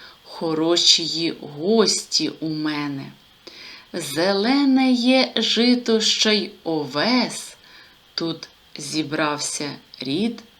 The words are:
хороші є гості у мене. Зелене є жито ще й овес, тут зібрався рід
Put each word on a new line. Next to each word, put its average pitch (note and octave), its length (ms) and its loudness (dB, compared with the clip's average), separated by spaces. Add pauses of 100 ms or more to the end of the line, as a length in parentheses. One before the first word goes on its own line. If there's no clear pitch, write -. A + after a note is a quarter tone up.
(240)
хороші E3 800 2
є D#3+ 380 -4
гості D#3+ 880 0 (120)
у D#3 80 -4
мене. D3 640 -4 (800)
Зелене G#3 1000 2
є B3 440 4
жито A#3 640 2
ще G#3+ 340 2
й F#3+ 160 -2 (140)
овес, D#3+ 920 -2 (580)
тут E3 340 -6 (280)
зібрався D3 920 -4 (300)
рід F3+ 420 -2 (180)